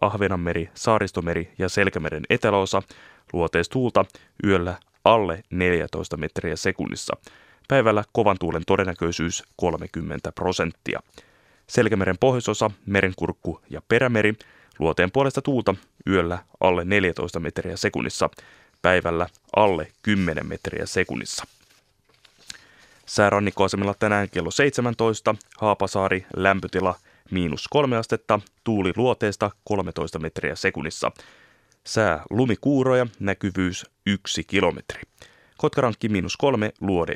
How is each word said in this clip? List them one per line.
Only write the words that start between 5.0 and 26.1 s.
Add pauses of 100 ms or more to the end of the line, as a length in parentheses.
alle
neljätoista
metriä
sekunnissa. (520)
Päivällä
kovan
tuulen
todennäköisyys (140)
kolmekymmentä
prosenttia. (640)
Selkämeren
pohjoisosa, (160)
Merenkurkku (100)
ja
Perämeri – (440)
luoteen
puolesta
tuulta (320)
yöllä (220)
alle
neljätoista
metriä
sekunnissa, (520)
päivällä (300)
alle (140)
kymmenen
metriä
sekunnissa. (1600)
Säärannikkoasemilla
tänään
kello
seitsemäntoista, (240)
Haapasaari, (100)